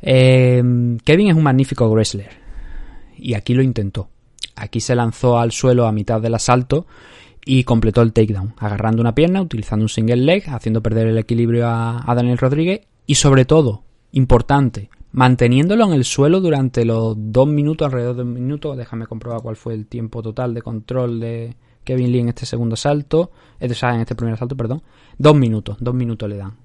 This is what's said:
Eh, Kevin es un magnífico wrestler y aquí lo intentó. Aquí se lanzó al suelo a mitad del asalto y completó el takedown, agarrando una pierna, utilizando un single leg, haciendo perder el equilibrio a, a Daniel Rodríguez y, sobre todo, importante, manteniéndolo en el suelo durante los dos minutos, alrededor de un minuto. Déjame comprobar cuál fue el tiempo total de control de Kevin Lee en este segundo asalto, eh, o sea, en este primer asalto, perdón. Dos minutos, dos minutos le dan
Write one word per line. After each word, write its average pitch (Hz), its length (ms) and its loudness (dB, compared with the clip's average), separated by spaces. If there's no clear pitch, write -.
Eh, 127 600 4
Kevin 180 260 4
es 175 40 6
un 160 80 4
magnífico 131 480 2
wrestler 107 400 0
y - 160 -6
aquí 113 220 -2
lo 131 80 4
intentó. 107 460 -4
Aquí 107 260 -8
se - 120 -2
lanzó 120 460 2
al 117 120 0
suelo 123 360 2
a 113 40 0
mitad 107 300 -2
del 113 140 -2
asalto 127 500 0
y 131 200 2
completó 113 400 2
el 113 100 2
takedown, 107 460 0
agarrando 107 420 -2
una 117 140 0
pierna, 180 260 2
utilizando 110 440 -4
un 110 40 0
single 113 280 0
leg, 165 300 2
haciendo 113 360 -4
perder 113 240 0
el 113 100 0
equilibrio 117 500 0
a, 117 380 -4
a 120 80 -2
Daniel 120 240 0
Rodríguez 156 440 0
y, 143 80 2
sobre 135 300 6
todo, 139 380 2
importante, 127 800 2
manteniéndolo 131 720 4
en 185 80 2
el 127 120 2
suelo 151 340 2
durante 135 460 0
los 113 320 0
dos 110 300 2
minutos, 151 400 0
alrededor 123 300 -4
de 127 40 -6
un 123 120 -6
minuto. 139 420 -6
Déjame 117 320 -10
comprobar 117 340 -10
cuál 117 140 -10
fue 117 180 -10
el 110 140 -10
tiempo 113 340 -10
total 117 320 -6
de 117 80 -8
control 120 580 -6
de 117 360 -10
Kevin 127 280 0
Lee 123 80 2
en 120 100 0
este 117 160 -8
segundo 117 300 -4
asalto, 147 560 0
eh, 131 80 -6
o 120 60 -2
sea, 123 220 -2
en 113 60 0
este 113 120 -4
primer 113 220 -4
asalto, 127 200 -6
perdón. 127 280 -6
Dos 151 180 4
minutos, 110 440 -2
dos 123 160 -6
minutos 117 340 -6
le 101 80 -10
dan 98 160 -12